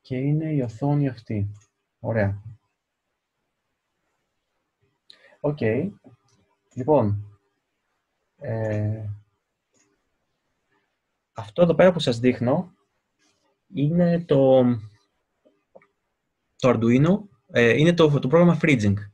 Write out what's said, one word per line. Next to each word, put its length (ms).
Και 160
είναι 360
η 80
οθόνη 480
αυτή. 440
Ωραία. 440
Οκ. 180
Λοιπόν, 640
ε, 680
αυτό 300
εδώ 120
πέρα 180
που 60
σας 200
δείχνω 560
είναι 500
το, 400
το 120
Arduino, 500
ε, 320
είναι 160
το, 240
το 100
πρόγραμμα 340
Freezing. 320